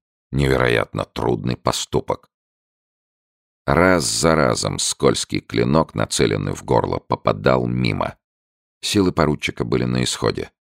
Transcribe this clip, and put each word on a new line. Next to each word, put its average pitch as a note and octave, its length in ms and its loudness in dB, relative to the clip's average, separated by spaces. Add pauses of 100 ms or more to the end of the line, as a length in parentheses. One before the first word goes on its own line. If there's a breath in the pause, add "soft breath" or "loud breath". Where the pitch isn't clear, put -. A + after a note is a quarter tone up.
(320)
невероятно B1 720 0
трудный A#1 520 -2
поступок. - 720 -4 (1400)
Раз E2+ 380 4
за D#2+ 320 0
разом A1 420 0
скользкий - 600 -2
клинок, B1 560 0
нацеленный G#1 580 -2
в - 100 -12
горло, G1+ 360 0
попадал B1 640 0
мимо. A#1 500 -2 (680)
Силы F#2+ 300 2
поручика D2 540 0
были B1 200 0
на B1 180 0
исходе. - 480 -4 (220)